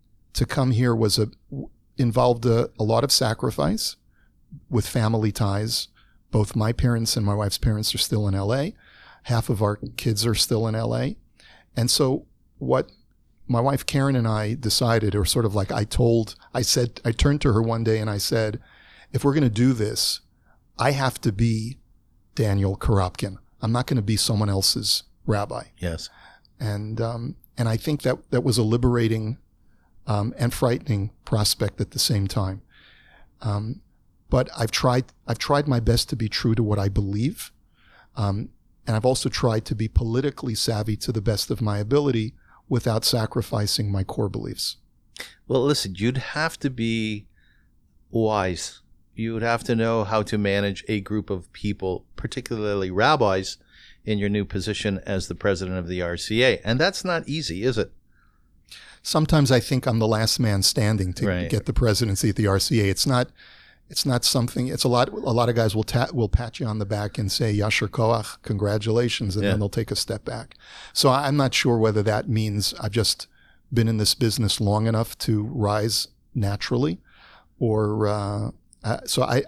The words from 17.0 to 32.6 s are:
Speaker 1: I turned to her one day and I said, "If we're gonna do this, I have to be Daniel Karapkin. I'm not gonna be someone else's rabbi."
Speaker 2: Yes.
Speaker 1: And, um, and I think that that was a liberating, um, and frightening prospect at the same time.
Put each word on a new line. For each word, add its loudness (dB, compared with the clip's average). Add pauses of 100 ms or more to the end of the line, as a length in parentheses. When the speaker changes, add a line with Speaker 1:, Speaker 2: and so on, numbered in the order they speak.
Speaker 1:
I 0
turned 2
to 4
her 4
one -2
day 2
and -2
I -2
said, -2 (520)
"If 0
we're 4
gonna 4
do 4
this, -2 (580)
I 2
have -2
to 0
be 0 (560)
Daniel 0
Karapkin. 0 (240)
I'm 0
not 0
gonna 0
be 0
someone 0
else's 0 (220)
rabbi." -2 (140)
Speaker 2:
Yes. -6 (500)
Speaker 1:
And, -4
um, -6 (200)
and 0
I 2
think -2
that -2
that 2
was 2
a 4
liberating, 2 (680)
um, 0
and 0
frightening 0 (140)
prospect -2
at -6
the -8
same 0
time. -4 (800)